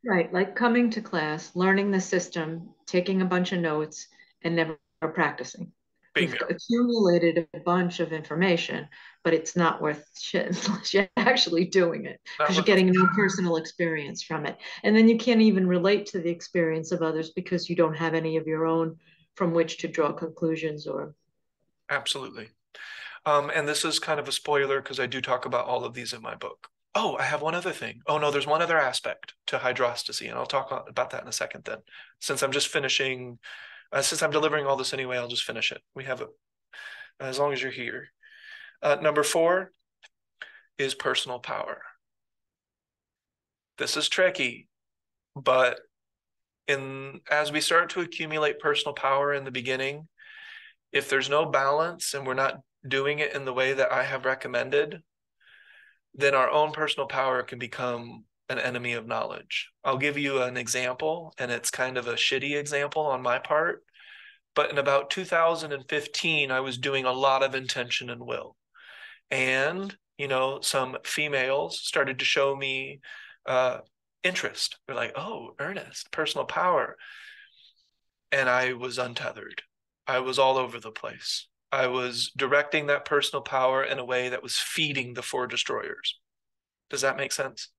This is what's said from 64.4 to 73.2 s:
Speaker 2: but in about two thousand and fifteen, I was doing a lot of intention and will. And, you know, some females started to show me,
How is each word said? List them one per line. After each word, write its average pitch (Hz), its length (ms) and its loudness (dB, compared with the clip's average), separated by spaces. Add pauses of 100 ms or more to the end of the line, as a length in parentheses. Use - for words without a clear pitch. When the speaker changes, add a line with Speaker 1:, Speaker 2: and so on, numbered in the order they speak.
Speaker 2:
but 151 160 2
in 156 60 -2
about 139 320 2
two 185 160 -8
thousand 165 480 2
and 135 160 -8
fifteen, 147 640 -2
I 131 100 0
was 135 160 -4
doing 135 300 0
a 127 60 4
lot 131 300 4
of 131 120 0
intention 127 560 -4
and 120 160 -10
will. - 300 -8 (720)
And, 135 640 0 (220)
you 139 100 -6
know, 135 320 0
some 127 440 -2
females 143 760 -2
started 135 380 -2
to - 80 -2
show 139 280 2
me, 135 460 -6 (460)